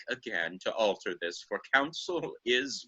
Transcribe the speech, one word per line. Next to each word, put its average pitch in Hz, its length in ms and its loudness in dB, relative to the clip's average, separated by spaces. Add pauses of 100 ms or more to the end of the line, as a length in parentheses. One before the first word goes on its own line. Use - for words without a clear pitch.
again 95 520 -4
to - 120 -2
alter 98 460 2
this, 87 280 -4
for 101 120 -4 (140)
counsel 156 600 0 (120)
is 127 420 0